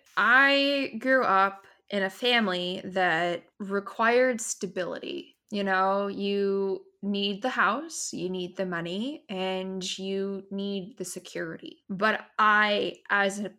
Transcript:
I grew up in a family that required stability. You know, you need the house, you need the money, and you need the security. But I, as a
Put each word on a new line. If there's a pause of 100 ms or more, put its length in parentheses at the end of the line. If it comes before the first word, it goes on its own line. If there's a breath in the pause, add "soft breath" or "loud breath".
(160)
I
grew
up (260)
in
a
family
that (140)
required
stability. (140)
You
know,
you (200)
need
the
house,
you
need
the
money,
and
you
need
the
security.
But (160)
I, (140)
as
a